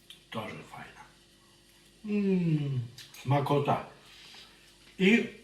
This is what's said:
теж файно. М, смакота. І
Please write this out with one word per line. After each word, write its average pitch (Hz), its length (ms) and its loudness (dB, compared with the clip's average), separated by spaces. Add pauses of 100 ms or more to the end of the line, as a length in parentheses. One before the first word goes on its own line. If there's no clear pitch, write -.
(300)
теж 113 120 -8 (280)
файно. - 300 -18 (1040)
М, 170 760 2 (420)
смакота. 139 600 0 (1120)
І 208 260 6 (200)